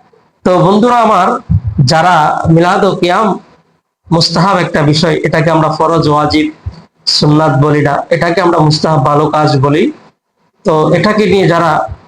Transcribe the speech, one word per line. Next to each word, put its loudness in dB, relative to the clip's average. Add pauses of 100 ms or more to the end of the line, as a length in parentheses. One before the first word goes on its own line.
(440)
তো 0
বন্ধুরা 2
আমার, 0 (460)
যারা 0
মিলাদ 2
ও 0
কিয়াম -2 (720)
মুস্তাহাব 0
একটা -2
বিষয়, 0
এটাকে 0
আমরা 0
ফরজ, 0
ওয়াজিব, 0 (540)
সুন্নাত 2
বলি 0
না, -2
এটাকে -2
আমরা 0
মুস্তাহাব, 0
ভালো 0
কাজ 0
বলি। 0 (720)
তো 0
এটাকে 0
নিয়ে 2
যারা 0 (200)